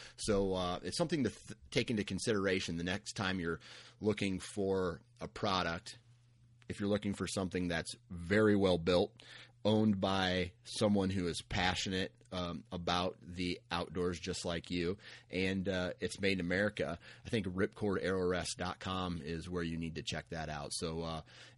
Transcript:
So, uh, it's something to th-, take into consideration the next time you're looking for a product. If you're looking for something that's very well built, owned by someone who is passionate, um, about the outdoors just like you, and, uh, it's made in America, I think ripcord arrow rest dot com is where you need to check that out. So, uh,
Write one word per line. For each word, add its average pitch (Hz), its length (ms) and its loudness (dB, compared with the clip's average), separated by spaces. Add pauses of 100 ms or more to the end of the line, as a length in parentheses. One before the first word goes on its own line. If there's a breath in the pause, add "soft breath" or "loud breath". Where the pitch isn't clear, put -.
(160 loud breath)
So, 98 380 2
uh, 90 300 0
it's 92 140 -4
something 160 260 2
to 101 60 2
th-, - 280 -12 (120)
take 123 200 2
into 104 140 2
consideration 95 720 0
the 85 80 -4
next 92 300 -4
time 95 260 0
you're 82 200 -2 (400 loud breath)
looking 98 400 0
for 95 600 -2 (200)
a 80 60 -8
product. 90 720 0 (720)
If - 120 -6
you're 101 100 0
looking 101 240 0
for 95 120 -4
something 90 420 -2
that's 82 280 -2 (140)
very 101 440 4
well 95 240 6
built, 87 340 4 (520 loud breath)
owned 107 360 6
by 92 520 2 (120)
someone 101 440 4
who 95 200 0
is 78 140 -2
passionate, 92 680 0 (200)
um, 87 400 -4
about 90 460 0 (180)
the 90 240 -2 (100)
outdoors 87 480 -2
just 85 280 -6
like 85 240 -4
you, 87 260 0 (340 loud breath)
and, 95 380 -2
uh, 92 220 0 (100)
it's - 180 -4
made 98 140 2
in 92 80 -2
America, 90 580 0 (280 loud breath)
I - 20 -14
think 104 180 0
ripcord 95 560 0
arrow 92 240 2
rest 87 300 0
dot 90 240 -4
com 92 420 -2
is 82 280 -6
where 87 120 -2
you 82 140 -2
need 82 200 -4
to 76 60 -6
check 80 280 -6
that 78 180 -4
out. 73 240 -6
So, 82 300 -4
uh, 80 180 -4 (380 loud breath)